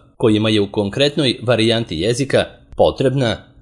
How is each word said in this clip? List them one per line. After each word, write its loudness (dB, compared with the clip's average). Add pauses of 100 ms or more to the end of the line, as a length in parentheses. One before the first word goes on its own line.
(180)
kojima 2
je 2
u -4
konkretnoj 0
varijanti 0
jezika 0 (320)
potrebna 0 (100)